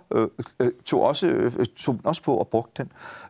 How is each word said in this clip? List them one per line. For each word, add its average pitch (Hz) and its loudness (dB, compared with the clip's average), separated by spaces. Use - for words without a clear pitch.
øh, 113 2
øh, 123 2
tog - 2
også, 151 2
øh, 123 2
tog - -2
den 101 -6
også - -2
på 139 2
og 101 0
brugte - -4
den. - -10